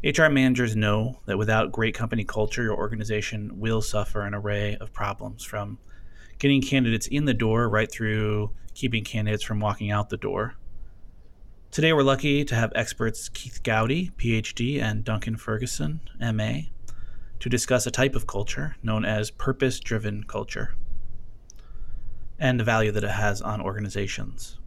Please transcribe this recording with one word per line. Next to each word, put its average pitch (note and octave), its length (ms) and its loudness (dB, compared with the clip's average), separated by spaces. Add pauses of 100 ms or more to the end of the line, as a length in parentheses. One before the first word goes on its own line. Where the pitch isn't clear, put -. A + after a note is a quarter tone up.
H D3 160 2
R D#3 120 8
managers B2+ 440 4
know G#2+ 520 2
that G2 100 0
without A2 340 4
great A2+ 240 0
company A2 300 -2
culture, G#2+ 380 0
your G#2+ 160 0
organization G#2+ 800 -4
will A2+ 220 2
suffer G#2 400 0
an G2+ 100 -4
array G#2 480 -2
of G#2+ 140 -12
problems, G#2 500 -6
from G2+ 320 -8 (640)
getting C#3 240 4
candidates A#2+ 460 2
in D3 180 0
the B2+ 80 4
door A2+ 340 2
right G#2+ 240 2
through G#2+ 600 0 (200)
keeping A2+ 320 -2
candidates G#2+ 400 0
from G#2 160 0
walking G#2 300 0
out G#2 180 2
the - 80 -6
door. G2+ 380 -2 (1160)
Today, D#3+ 220 4
we're D3 100 6
lucky C#3+ 440 4
to A2+ 80 0
have A2+ 200 2
experts - 540 -2
Keith - 340 -8
Gowdy, A#2+ 540 2
P A#2 200 2
H A2 180 -2
D, B2 260 0
and G#2+ 240 0
Duncan A2 320 0
Ferguson, B2+ 640 -2 (220)
M A2 180 0
A, A#2+ 320 -2 (680)
to B2 100 -2
discuss B2+ 360 2
a A#2+ 40 -2
type C3+ 240 2
of B2 120 2
culture C3 560 -2
known A2 220 0
as G#2+ 260 0
purpose-driven A2 920 -2
culture - 500 -2 (1600)
and B2+ 200 4
the A2+ 60 2
value A2 280 4
that G2+ 120 2
it G2+ 60 0
has G2+ 320 2
on G#2+ 180 -2
organizations. G2+ 1040 -4